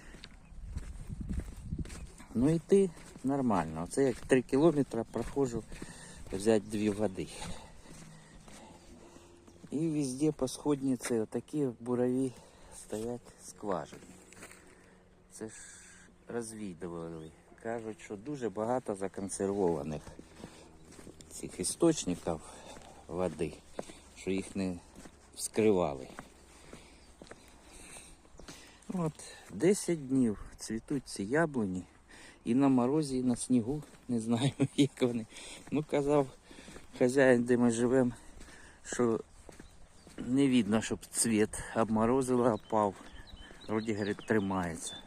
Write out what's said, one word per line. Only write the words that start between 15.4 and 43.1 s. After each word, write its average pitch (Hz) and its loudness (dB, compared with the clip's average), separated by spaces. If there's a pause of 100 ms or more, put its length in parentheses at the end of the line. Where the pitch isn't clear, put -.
ж - -18 (460)
Розвідували. 85 -8 (320)
Кажуть, 113 -6
що - -10
дуже 123 -6
багато 110 -2
законсервованих 95 -2 (1300)
цих - -12
істочників 156 0 (680)
води, 82 -2 (640)
що - -6
їх 95 -4
не 92 -2 (600)
вскривали. 87 2 (2750)
От, 170 0 (400)
десять 165 2
днів 123 2 (120)
цвітуть 123 -4
ці - -6
яблуні, 117 0 (640)
і 117 2
на 139 6
морозі, 135 2
і 127 0
на 123 2
снігу, 127 0 (240)
не 120 0
знаю, 117 2 (120)
<laughs> - 0
як - 2
вони. 120 2 (460)
Ну, 147 0
казав 143 4 (720)
хазяїн, 127 8
де 123 6
ми 120 6
живемо, 123 4 (720)
що 117 0 (1000)
не 131 4
видно, 113 4
щоб - -4 (120)
цвіт 107 4 (260)
обморозило, 117 4
опав. 107 2 (720)